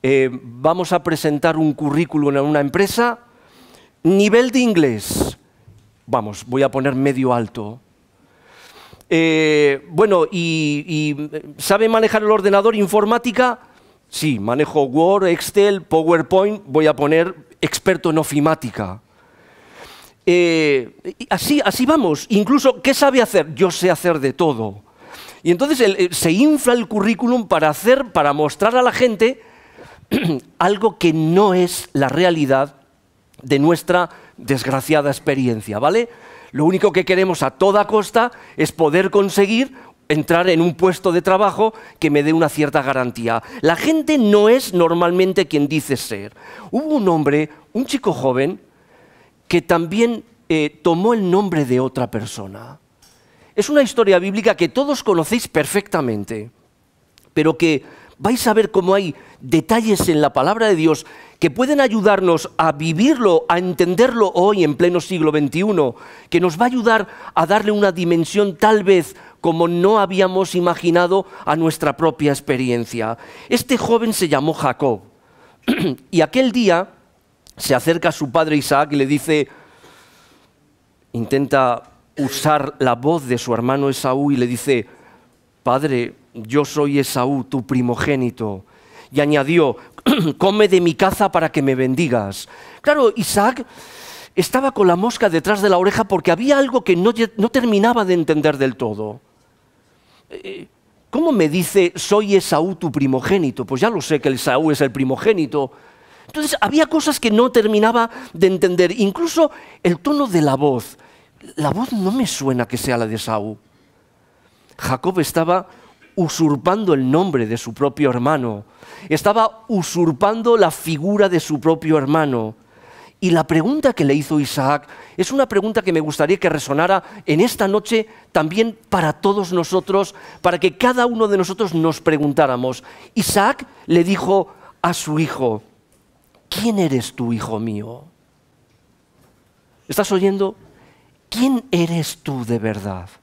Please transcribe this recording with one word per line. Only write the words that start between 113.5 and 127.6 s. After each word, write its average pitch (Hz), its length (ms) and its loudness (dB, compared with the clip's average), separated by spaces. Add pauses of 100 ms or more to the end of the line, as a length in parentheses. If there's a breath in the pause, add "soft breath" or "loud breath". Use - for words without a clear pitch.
Jacob 175 420 -2
estaba 170 480 0 (480 soft breath)
usurpando 170 800 0
el 131 160 0
nombre 151 360 0
de 113 120 -4
su 113 160 -12
propio 139 360 -2
hermano. 123 560 -2 (420 loud breath)
Estaba 214 600 0
usurpando 208 920 0
la 180 140 4
figura 190 580 -2
de 175 100 0
su 151 200 -6
propio 160 380 0
hermano. 135 580 -2 (640 loud breath)
Y 180 120 0
la 165 140 2
pregunta 247 480 0
que 156 120 0
le 139 80 2
hizo 151 260 0
Isaac 143 480 -2 (280 loud breath)
es 185 160 -4
una 262 160 0
pregunta 214 340 -2
que 185 120 -2
me 160 60 2
gustaría 156 380 0
que 175 120 0
resonara 160 540 -2 (220 loud breath)
en 156 140 0
esta 220 280 0